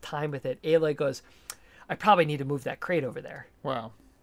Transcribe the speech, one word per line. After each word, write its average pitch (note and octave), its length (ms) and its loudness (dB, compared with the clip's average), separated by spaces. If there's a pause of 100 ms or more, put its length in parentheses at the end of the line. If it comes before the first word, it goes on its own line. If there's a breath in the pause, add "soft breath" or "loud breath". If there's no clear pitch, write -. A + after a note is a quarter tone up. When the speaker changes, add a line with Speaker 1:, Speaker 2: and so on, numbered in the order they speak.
Speaker 1:
time D3+ 300 -4
with C#3 140 -8
it, B2+ 180 -6
Aloy D#3 300 4
goes, C#3+ 280 -2 (680 loud breath)
"I - 60 -2
probably F#3 300 6
need D3+ 140 0
to C3+ 60 -4
move C3+ 200 -4
that - 160 -6
crate E3+ 240 0
over A#2 160 -8
there." - 260 -14 (140)
Speaker 2:
Wow. A#2 300 -6 (320)